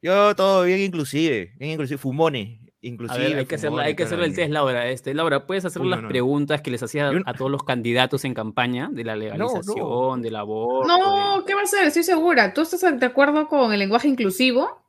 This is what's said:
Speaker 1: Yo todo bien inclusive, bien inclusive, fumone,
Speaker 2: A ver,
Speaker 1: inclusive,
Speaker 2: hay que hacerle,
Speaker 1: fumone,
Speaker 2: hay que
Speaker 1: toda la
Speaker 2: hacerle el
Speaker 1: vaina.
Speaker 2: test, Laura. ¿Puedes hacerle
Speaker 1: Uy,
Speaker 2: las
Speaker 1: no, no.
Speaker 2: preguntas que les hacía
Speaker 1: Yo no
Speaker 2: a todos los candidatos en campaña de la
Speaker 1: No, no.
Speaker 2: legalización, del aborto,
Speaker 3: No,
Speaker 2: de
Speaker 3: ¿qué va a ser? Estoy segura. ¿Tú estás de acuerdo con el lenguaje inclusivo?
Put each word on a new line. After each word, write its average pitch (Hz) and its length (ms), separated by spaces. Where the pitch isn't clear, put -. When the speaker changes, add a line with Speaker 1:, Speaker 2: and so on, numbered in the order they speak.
Speaker 1:
Yo 202 340
todo 190 280
bien 185 160
inclusive, 147 760
bien 147 160
inclusive, 147 240
fumone, 131 640
Speaker 2:
A - 80
ver, - 40
Speaker 1:
inclusive, 120 560
Speaker 2:
hay 127 80
que 165 80
hacerle, 147 220
Speaker 1:
fumone, 143 100
Speaker 2:
hay 151 100
que 170 60
Speaker 1:
toda - 20
la - 40
Speaker 2:
hacerle 175 180
el 151 60
Speaker 1:
vaina. 139 640
Speaker 2:
test, - 120
Laura. 147 300
¿Puedes 185 180
hacerle 160 220
Speaker 1:
Uy, 123 60
Speaker 2:
las - 80
Speaker 1:
no, - 20
no. 113 80
Speaker 2:
preguntas 143 500
que 139 100
les 123 120
hacía 143 280
Speaker 1:
Yo 165 100
no - 60
Speaker 2:
a 127 60
todos 131 180
los 139 140
candidatos 127 640
en 127 80
campaña 123 580
de 117 120
la 113 100
Speaker 1:
No, 107 60
no. 110 40
Speaker 2:
legalización, 156 960
del 110 160
aborto, 110 500
Speaker 3:
No, 392 540
Speaker 2:
de 381 60
Speaker 3:
¿qué 392 80
va 403 80
a 403 40
ser? 381 200
Estoy 302 160
segura. 320 500
¿Tú 277 80
estás 339 220
de 247 60
acuerdo 294 420
con 262 240
el 208 60
lenguaje 202 280
inclusivo? 254 840